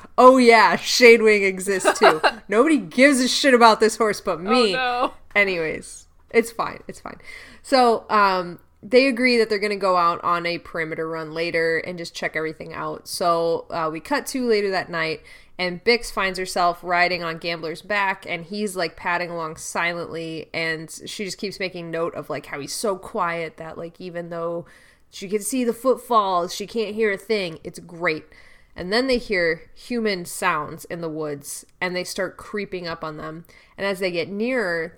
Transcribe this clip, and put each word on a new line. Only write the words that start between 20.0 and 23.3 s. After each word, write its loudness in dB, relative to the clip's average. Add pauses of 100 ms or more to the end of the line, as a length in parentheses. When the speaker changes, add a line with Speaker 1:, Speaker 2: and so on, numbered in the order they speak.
Speaker 1:
and -6 (140)
she -10
just -10
keeps -8
making -8
note -4
of, -10
like, -10
how -12
he's -10
so -2
quiet -6